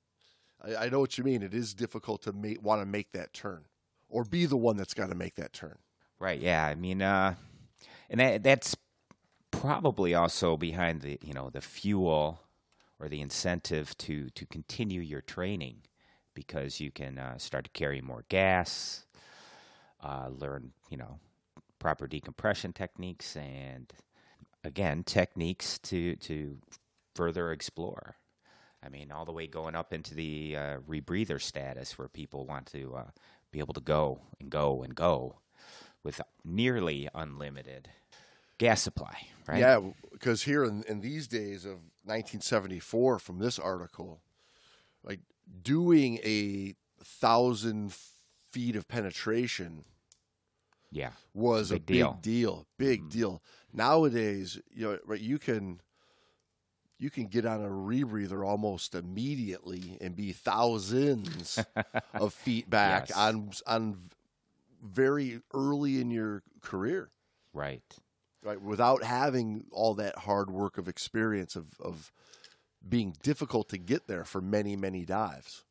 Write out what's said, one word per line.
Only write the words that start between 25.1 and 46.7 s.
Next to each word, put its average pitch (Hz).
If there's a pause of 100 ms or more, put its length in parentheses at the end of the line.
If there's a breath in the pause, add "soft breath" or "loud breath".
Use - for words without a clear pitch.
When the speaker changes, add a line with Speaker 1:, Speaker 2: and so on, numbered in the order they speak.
Speaker 2:
to, 87
to 76 (560)
further 85
explore. - (680 soft breath)
I 69
mean, 71
all 80
the 82
way 82
going 80
up 82
into 80
the, 76
uh, 71 (100)
rebreather 78
status 67
where 65
people 69
want 67
to, 65
uh, 64 (420 soft breath)
be 76
able 73
to -
go 76 (200)
and 69
go 69
and 64
go 71 (680 loud breath)
with 73 (240)
nearly 87
unlimited 69 (720 soft breath)
gas 113
supply, - (200)
right? 78
Speaker 1:
Yeah, 127
w-, 95 (260)
'cause 117
here 147
in, 104
in 107
these 139
days 101
of 95 (260)
nineteen 107
seventy-four, 107
from 90
this 117
article, 85 (840 soft breath)
like, 101 (420)
doing 143
a 101 (280)